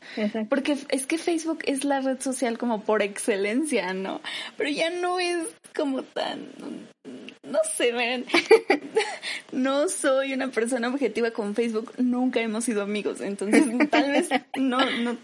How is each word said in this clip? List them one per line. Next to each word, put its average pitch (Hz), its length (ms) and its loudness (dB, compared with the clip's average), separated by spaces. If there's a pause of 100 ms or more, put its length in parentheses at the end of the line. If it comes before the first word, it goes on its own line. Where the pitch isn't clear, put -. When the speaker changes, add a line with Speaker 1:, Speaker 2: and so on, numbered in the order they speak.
(180)
Speaker 1:
exacto. 220 320 -2
Speaker 2:
Porque 277 240 2
f-, 269 160 -4
es 277 160 0
que 330 120 -2
Facebook 320 480 -2
es 277 200 0
la 277 160 2
red 262 180 0
social 247 380 -2
como 226 240 -2
por 214 200 2
excelencia, 208 920 0
¿no? 190 260 -4 (380)
Pero 277 120 -2
ya 302 200 0
no 359 320 0
es 349 260 0 (260)
como 269 300 0
tan, - 460 -6 (960)
no 277 160 -2 (180)
sé, 247 160 2
miren. 247 360 -2
<laughs> - 60 2 (1160)
No 269 340 2
soy 269 460 2
una 262 160 -2
persona 240 400 0
objetiva 233 420 0
con 202 240 -2
Facebook, 233 420 0
nunca 247 440 2
hemos 226 240 -2
sido 208 160 0
amigos, 202 400 -2
entonces 202 420 4 (260)
tal 277 220 4
vez 277 160 2 (300)
no, 262 200 2 (220)
no, 233 240 -2